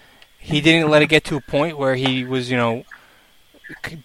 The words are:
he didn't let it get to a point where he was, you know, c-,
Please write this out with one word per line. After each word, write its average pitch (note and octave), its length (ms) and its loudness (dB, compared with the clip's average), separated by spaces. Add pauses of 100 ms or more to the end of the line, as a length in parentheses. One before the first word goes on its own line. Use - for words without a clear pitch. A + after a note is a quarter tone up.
(380)
he D3+ 220 -4
didn't D#3+ 300 4
let D3+ 120 6
it D3+ 60 4
get D3+ 160 4
to D#3+ 120 -4
a C3+ 40 -6
point D3+ 380 -2
where C3+ 160 0
he C3 300 -2
was, B2+ 260 -4
you B2+ 60 0
know, A#2+ 280 -2 (1000)
c-, E3 180 -14